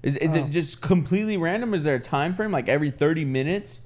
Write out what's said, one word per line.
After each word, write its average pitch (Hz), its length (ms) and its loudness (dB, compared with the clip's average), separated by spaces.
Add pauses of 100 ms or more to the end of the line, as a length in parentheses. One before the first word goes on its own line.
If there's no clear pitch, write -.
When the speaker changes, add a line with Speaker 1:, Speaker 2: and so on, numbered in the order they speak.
Speaker 1:
Is, 139 140 0
is 156 180 0
Speaker 2:
Oh. 165 40 4
Speaker 1:
it 143 120 -2
just 160 300 -4
completely 190 540 2
random? 202 380 -2
Is 160 100 0
there 147 120 2
a 123 40 -2
time 151 360 -2
frame, 214 160 -2
like, 135 180 0
every 147 220 2
thirty 156 340 2
minutes? 139 600 -2